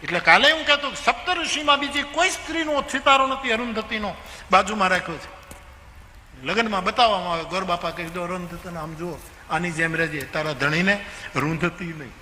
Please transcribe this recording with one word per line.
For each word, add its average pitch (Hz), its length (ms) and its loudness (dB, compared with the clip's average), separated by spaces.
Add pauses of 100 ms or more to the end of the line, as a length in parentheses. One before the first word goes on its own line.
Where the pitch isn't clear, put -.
એટલે 170 180 0
કાલે 208 320 8
હું 302 140 -2
કહેતો, 285 280 0
સપ્તઋષિમાં 294 840 0
બીજી 285 240 -2
કોઈ 339 280 2
સ્ત્રીનો 311 600 -2
સિતારો 269 360 4
નથી 262 260 -2
અરુંધતીનો 220 640 -2 (360)
બાજુમાં 196 380 4
રાખ્યો 175 300 0
છે. - 360 -16 (880)
લગ્નમાં 196 420 0
બતાવવામાં 208 480 2
આવે, 165 120 -2
ગોર 180 200 -4
બાપા 175 260 -2
કહી 170 140 -8
દો, 175 180 -6
"અરુંધતીને 175 560 -8
આમ 160 160 -8
જુઓ, 165 220 -6 (340)
આની 170 200 0
જેમ 160 260 0
રહેજે, 156 240 0
તારા 151 320 -4
ધણીને 165 520 2 (320)
રૂંધતી 165 480 0
નહીં 151 380 -10